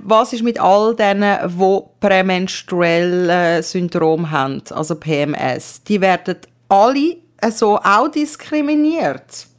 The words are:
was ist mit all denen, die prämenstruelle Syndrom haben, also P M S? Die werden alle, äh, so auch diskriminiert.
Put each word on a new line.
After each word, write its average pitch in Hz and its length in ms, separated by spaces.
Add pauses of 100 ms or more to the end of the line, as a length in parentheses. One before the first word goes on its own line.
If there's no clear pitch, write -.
was 220 300
ist 226 100
mit 233 160
all 214 360
denen, 202 420 (100)
die 185 320 (200)
prämenstruelle 180 1600
Syndrom 165 680
haben, 135 300 (100)
also 156 240
P 151 260
M 147 120
S? 131 500
Die 208 180
werden 180 340 (340)
alle, 277 480 (240)
äh, 226 100
so 214 260
auch 208 320
diskriminiert. 302 1400 (120)